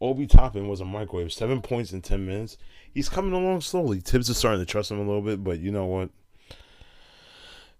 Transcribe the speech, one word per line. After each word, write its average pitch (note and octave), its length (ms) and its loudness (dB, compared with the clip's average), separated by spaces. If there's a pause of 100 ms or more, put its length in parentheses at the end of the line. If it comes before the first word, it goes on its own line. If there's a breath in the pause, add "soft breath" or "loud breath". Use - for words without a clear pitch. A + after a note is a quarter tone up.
Obi C3 260 -4
Toppin G#2 420 10
was G2 120 -6
a F#2 40 -8
microwave, F#2+ 480 -8
seven A#2+ 300 -4
points A#2 300 -6
in F#2+ 100 -12
ten G2 240 -2
minutes. G#2 320 -10 (340 soft breath)
He's C#3 160 -4
coming F#3 240 -4
along F#3 300 -2
slowly. C#3 380 -4
Tibbs B2 280 0
is A#2+ 80 -2
starting G#2+ 240 0
to F2 60 -6
trust G#2 240 -4
him G#2 80 -6
a G2+ 60 -4
little G2+ 180 -2
bit, G2+ 200 -4
but F2+ 160 -4
you F2 120 -6
know G2+ 160 -4
what? F#2 240 -4 (1700 loud breath)